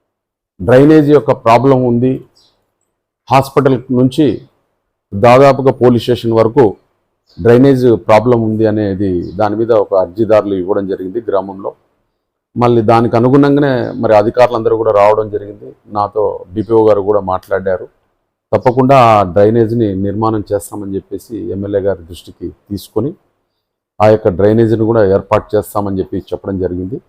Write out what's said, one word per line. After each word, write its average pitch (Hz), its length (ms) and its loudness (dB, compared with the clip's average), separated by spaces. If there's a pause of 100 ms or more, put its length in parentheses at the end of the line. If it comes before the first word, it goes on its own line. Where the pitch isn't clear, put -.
(600)
డ్రైనేజ్ 143 500 4
యొక్క 139 220 2
ప్రాబ్లం 123 520 2
ఉంది, 123 280 0 (1160)
హాస్పిటల్ 135 480 0 (140)
నుంచి 127 360 0 (880)
దాదాపుగా 127 600 4
పోలీస్ 123 320 0
స్టేషన్ 117 300 -4
వరకు 113 300 2 (760)
డ్రైనేజ్ 123 460 4 (180)
ప్రాబ్లం 113 400 2
ఉంది 110 240 -2
అనేది 101 440 -2 (260)
దాని 104 200 -2
మీద 113 160 -2
ఒక 101 220 0
అర్జీదారులు 98 600 0
ఇవ్వడం 98 320 -4
జరిగింది 95 340 -8
గ్రామంలో. 98 500 -6 (840)
మళ్ళీ 120 260 2
దానికి 117 340 2
అనుగుణంగానే 143 560 2 (200)
మరి 117 220 0
అధికారులందరూ 113 640 2
కూడా 110 160 0
రావడం 107 380 2
జరిగింది. 101 380 -12 (240)
నాతో 104 320 -4 (280)
డిపిఓ 107 340 0
గారు 101 140 2
కూడా 101 200 -2
మాట్లాడారు. 95 680 -6 (680)
తప్పకుండా 127 520 2
ఆ 113 180 6
డ్రైనేజ్ని 107 680 0 (140)
నిర్మాణం 107 440 -4
చేస్తామని 101 480 -8
చెప్పేసి 98 420 -12 (140)
ఎమ్మెల్యే 101 300 -6
గారి 92 220 -4
దృష్టికి 87 460 -18 (180)
తీసుకొని 107 440 -8 (880)
ఆ 104 80 4
యొక్క 110 200 2
డ్రైనేజ్ని 107 560 0
కూడా 113 220 0
ఏర్పాటు 98 420 -2
చేస్తామని 101 500 -4
చెప్పి 95 200 -6
చెప్పడం 98 400 -10
జరిగింది. 90 380 -8 (120)